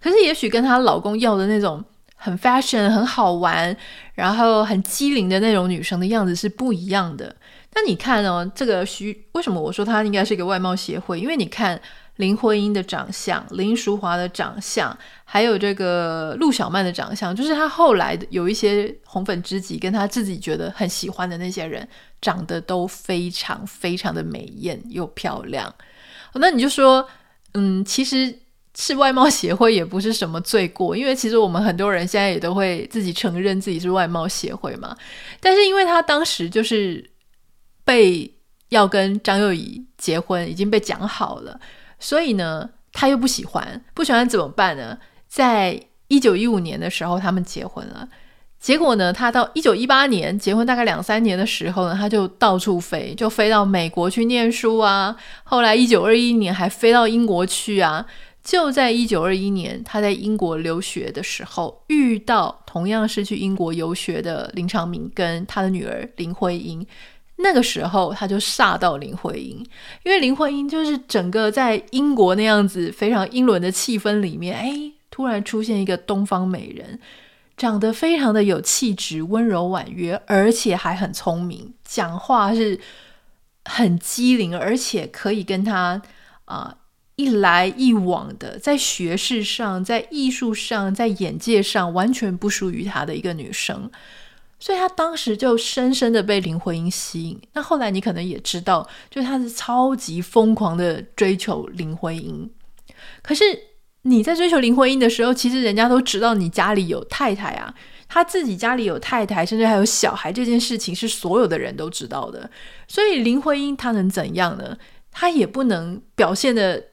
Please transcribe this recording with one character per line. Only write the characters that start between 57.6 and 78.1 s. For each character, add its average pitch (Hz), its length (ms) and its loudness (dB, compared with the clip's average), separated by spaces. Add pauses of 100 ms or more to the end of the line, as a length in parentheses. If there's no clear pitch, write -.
啊。 160 260 2 (380)
就 330 280 2
在 254 200 2
一 233 140 0
九 208 160 0
二 185 140 2
一 196 160 -2
年， 185 320 -6
他 - 180 -4
在 208 100 2
英 208 240 -2
国 170 220 -2
留 165 240 -2
学 127 300 -8
的 139 100 -8
时 - 220 -8
候， - 440 -8
遇 269 300 4
到 202 480 -2
同 175 220 -4
样 214 200 0
是 208 160 -2
去 202 120 -4
英 190 200 -2
国 170 160 -2
游 165 220 -4
学 165 280 -4
的 160 340 -6
林 175 120 -4
长 175 200 -2
民 170 260 -8
跟 170 320 -4
他 - 160 -6
的 190 80 0
女 185 160 -2
儿 - 300 -8
林 175 180 -8
徽 180 240 -2
因。 165 280 -10 (520)
那 381 140 2
个 247 120 6
时 170 240 -2
候 190 260 0
他 196 140 -6
就 196 100 0
煞 202 400 2
到 170 200 2
林 143 180 -10
徽 - 240 -8
因， 135 260 -12 (380)
因 359 80 0
为 392 80 4
林 269 160 2
徽 285 180 0
因 285 160 -4
就 320 160 -2
是 302 120 0
整 185 340 -2
个 214 180 2
在 214 420 0
英 277 220 2
国 185 220 6
那 214 80 2
样 208 240 6
子 175 240 -2
非 208 180 0
常 202 220 2
英 254 160 2
伦 196 120 4
的 180 120 -2
气 220 260 -2
氛 208 220 0
里 170 180 -4
面， 175 180 -6
哎， 285 360 -6 (180)
突 269 160 -8
然 214 180 -2
出 220 200 -4
现 220 180 -2
一 190 40 0
个 185 120 -2
东 196 260 -2
方 185 240 -2
美 185 280 -6
人， - 240 -16 (580)
长 220 220 -2
得 220 120 2
非 320 280 0